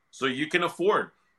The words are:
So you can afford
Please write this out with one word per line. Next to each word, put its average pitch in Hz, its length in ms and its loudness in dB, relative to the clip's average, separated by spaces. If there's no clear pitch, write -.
So - 160 -4
you 135 200 -2
can 175 160 0
afford 170 480 0